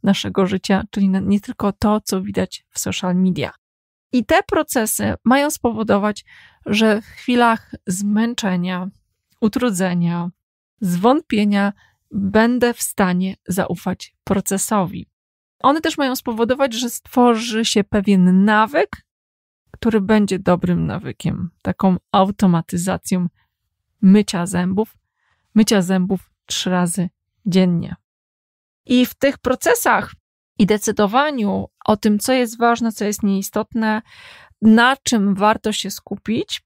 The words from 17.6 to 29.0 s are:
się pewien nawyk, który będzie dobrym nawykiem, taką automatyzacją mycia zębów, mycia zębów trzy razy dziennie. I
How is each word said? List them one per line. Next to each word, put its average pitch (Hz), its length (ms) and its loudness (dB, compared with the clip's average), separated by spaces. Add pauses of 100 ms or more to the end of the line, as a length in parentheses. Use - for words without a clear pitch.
się 214 200 2
pewien 190 600 4
nawyk, 220 640 0 (640)
który 220 300 0
będzie 196 380 2
dobrym 175 480 0
nawykiem, - 640 -6 (120)
taką 185 340 0 (160)
automatyzacją 185 1120 0 (760)
mycia 190 440 4
zębów, 190 500 -2 (580)
mycia 214 280 4
zębów 185 480 -2 (160)
trzy - 240 -6
razy 180 380 0 (380)
dziennie. 180 500 0 (920)
I 247 200 2